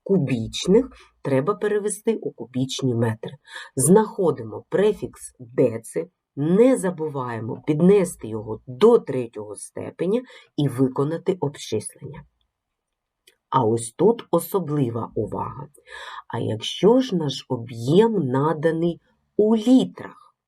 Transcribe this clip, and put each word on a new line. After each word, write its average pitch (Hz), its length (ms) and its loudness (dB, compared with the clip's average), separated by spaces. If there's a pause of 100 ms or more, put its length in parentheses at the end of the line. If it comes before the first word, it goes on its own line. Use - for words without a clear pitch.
кубічних 147 840 0 (320)
треба 139 340 0
перевести 208 600 -2
у - 160 -8
кубічні 127 640 -4
метри. 117 360 -2 (440)
Знаходимо 135 920 2
префікс 185 680 -2
деци, 120 720 -2 (260)
не 202 420 4
забуваємо 139 880 -6
піднести 175 600 4
його 107 400 -8
до 208 320 6
третього 117 560 -8
степеня 165 640 -6 (360)
і 147 100 0
виконати 139 720 -2
обчислення. - 840 -8 (1300)
А - 160 2
ось 117 320 0
тут 226 340 2
особлива 147 840 -2
увага. 107 520 -8 (600)
А 113 120 -8
якщо 110 600 2
ж 254 160 -2
наш 147 340 -4
об'єм 123 640 2
наданий 160 880 0 (360)
у 214 180 4
літрах? 220 800 0 (120)